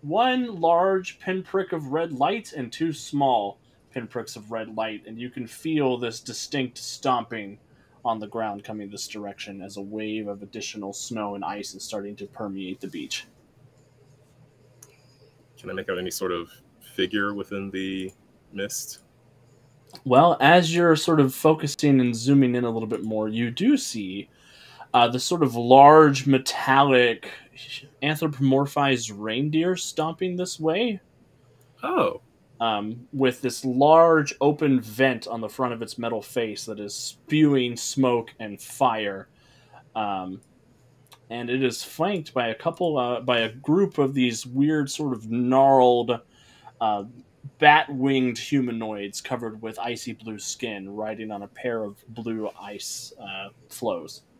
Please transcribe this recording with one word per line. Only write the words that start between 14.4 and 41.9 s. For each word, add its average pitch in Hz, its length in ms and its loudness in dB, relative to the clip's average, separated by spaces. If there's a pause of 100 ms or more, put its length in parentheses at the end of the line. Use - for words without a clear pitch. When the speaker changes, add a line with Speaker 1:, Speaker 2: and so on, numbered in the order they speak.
Speaker 2:
Can - 100 -14
I 95 60 -10
make 95 160 -8
out 90 80 -2
any 92 120 -6
sort 90 220 -4
of 85 160 -6 (320)
figure 101 540 -2
within 98 360 -8
the 95 400 -6 (440)
mist? - 460 -10 (1080)
Speaker 1:
Well, 143 340 6
as 165 340 6
you're 170 220 6
sort 156 240 2
of 131 140 2
focusing 147 680 2
and 123 160 0
zooming 127 380 4
in 123 100 -2
a 117 60 -2
little 113 180 -4
bit 110 160 -6
more, 107 240 -2
you 117 220 -2
do 226 260 2
see, 101 540 -8 (640)
uh, 120 140 8
the 127 120 -2
sort 170 220 0
of 123 140 2
large 139 680 10
metallic 131 1040 4 (720)
anthropomorphized 139 1120 0
reindeer 151 640 -2
stomping 170 600 -6
this 180 220 -6
way. 185 420 -2 (840)
Speaker 2:
Oh. - 400 -2 (380)
Speaker 1:
Um, 113 520 -4
with 131 280 0
this 127 240 -4
large 151 760 6
open 143 400 2
vent 113 460 0
on 117 140 -8
the 110 80 -8
front 123 240 -4
of 113 100 -8
its - 140 -12
metal 117 260 -4
face 113 440 -6
that 104 140 -10
is 104 140 -10
spewing 139 840 0
smoke 120 600 0
and 104 220 -12
fire. 107 680 -2 (680)
Um, 95 440 -6 (880)
and 117 180 -8
it 131 140 0
is 123 200 0
flanked 175 520 -4